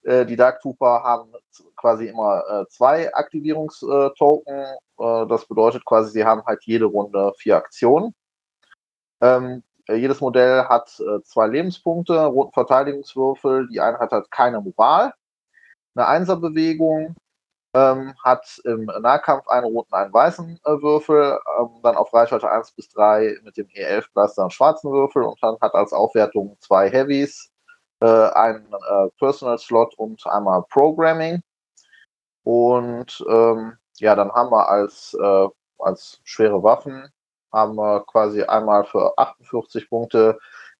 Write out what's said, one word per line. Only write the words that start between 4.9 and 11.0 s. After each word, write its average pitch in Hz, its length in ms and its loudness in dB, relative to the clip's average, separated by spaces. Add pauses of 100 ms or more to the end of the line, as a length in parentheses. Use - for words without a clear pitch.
Äh, 113 300 -2
das 113 180 -2
bedeutet 113 400 0
quasi, 110 260 2
sie 107 140 -2
haben 110 200 2
halt 110 180 -6
jede 113 220 0
Runde 101 520 -2
vier 101 200 2
Aktionen. - 580 0 (1080)
Ähm, 127 420 2 (240)
äh, 110 80 -2
jedes 135 240 -2
Modell 127 460 2
hat, 120 340 -2
äh, 104 240 -6